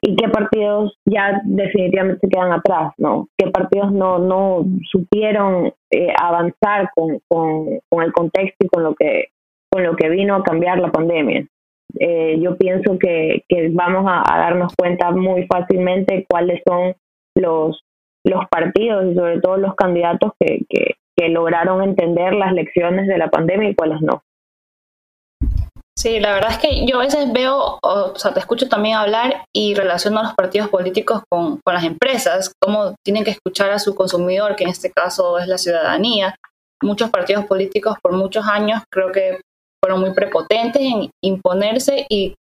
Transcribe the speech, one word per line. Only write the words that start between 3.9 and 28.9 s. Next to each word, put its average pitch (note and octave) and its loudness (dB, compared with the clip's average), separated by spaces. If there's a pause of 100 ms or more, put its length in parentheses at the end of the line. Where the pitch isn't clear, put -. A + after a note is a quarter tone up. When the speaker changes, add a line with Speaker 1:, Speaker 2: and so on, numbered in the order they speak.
Speaker 1:
no, F#3+ 2
no F#3 2 (240)
supieron, G3+ 0 (180)
eh, F3 2
avanzar F3 0
con, D#3+ 0 (100)
con, D#3+ 0
con E3 2
el E3 0
contexto F#3 0
y - -4
con E3+ 2
lo D3+ 0
que, C#3 0 (440)
con F#3+ 0
lo E3+ 0
que D#3+ 0
vino G3 2
a F#3+ 0
cambiar F3 0
la F3+ 0
pandemia. D#3+ 0 (540)
Eh, D#3+ 0
yo F3+ 0
pienso F#3+ 0
que, E3+ 0
que E3+ 2
vamos F3+ 0
a, F3 2
a E3 2
darnos F3+ 0
cuenta F3 2
muy F#3 0
fácilmente F#3 0
cuáles F3 0
son F3+ 0 (400)
los, D#3+ 0 (440)
los F#3 0
partidos F#3+ 0
y F3+ 2
sobre E3+ 2
todo F#3 2
los G3 0
candidatos F3 2
que, - 0
que, - 0 (200)
que E3 2
lograron E3+ 2
entender F#3 2
las F#3+ 2
lecciones F3 0
de F#3+ 2
la D#3 0
pandemia F3+ 2
y G3 -2
cuáles D#3 0
no. C#3+ 0 (1700)
Speaker 2:
Sí, A3+ 0
la G#3 2
verdad G3+ 0
es A3+ -4
que C4+ 0
yo B3+ 2
a B3 0
veces C#4 0
veo, C4 0
o, - -4
o F#3+ 0
sea, F#3+ -2
te F#3+ 0
escucho A#3+ -2
también G#3+ 0